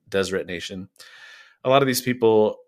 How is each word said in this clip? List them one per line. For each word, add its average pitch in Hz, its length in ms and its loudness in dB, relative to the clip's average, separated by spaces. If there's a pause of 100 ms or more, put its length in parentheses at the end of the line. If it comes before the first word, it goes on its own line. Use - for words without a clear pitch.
Deseret 95 380 -4
Nation. 92 420 -12 (760)
A 127 60 -2
lot 139 120 4
of 135 60 2
these 123 140 -2
people 110 680 2